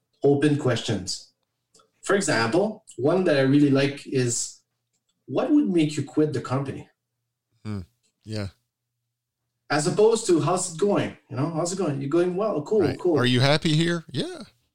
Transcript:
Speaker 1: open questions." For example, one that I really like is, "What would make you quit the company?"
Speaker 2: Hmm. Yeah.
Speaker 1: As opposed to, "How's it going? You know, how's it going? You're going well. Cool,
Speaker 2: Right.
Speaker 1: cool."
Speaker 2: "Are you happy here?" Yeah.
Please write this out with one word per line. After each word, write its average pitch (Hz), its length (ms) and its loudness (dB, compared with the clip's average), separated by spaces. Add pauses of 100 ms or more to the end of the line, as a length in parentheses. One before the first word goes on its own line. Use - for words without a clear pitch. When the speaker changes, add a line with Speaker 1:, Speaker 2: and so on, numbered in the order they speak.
(220)
Speaker 1:
open 143 360 4
questions." 110 760 -4 (680)
For 185 140 0
example, 214 680 0 (120)
one 170 280 2
that 156 120 2
I 135 60 2
really 139 280 4
like 135 360 0
is, - 540 -4 (640)
"What 226 240 -2
would 294 180 4
make 160 280 2
you 147 80 -4
quit 151 280 0
the 131 80 -4
company?" 135 480 -6 (760)
Speaker 2:
Hmm. 104 160 -6 (440)
Yeah. 104 240 -8 (1200)
Speaker 1:
As 151 160 0
opposed 220 400 2
to, 165 140 4
"How's 175 340 -2
it 156 60 -12
going? 170 360 0 (120)
You - 80 -10
know, 151 140 -2
how's 170 220 -4
it 190 40 -8
going? 151 240 -2
You're 139 100 -6
going 175 260 2
well. 196 260 -2
Cool, 214 180 0
Speaker 2:
Right. 151 180 0
Speaker 1:
cool." 170 200 0
Speaker 2:
"Are 123 80 2
you 123 140 2
happy 151 340 2
here?" 165 360 0
Yeah. 294 320 -8 (320)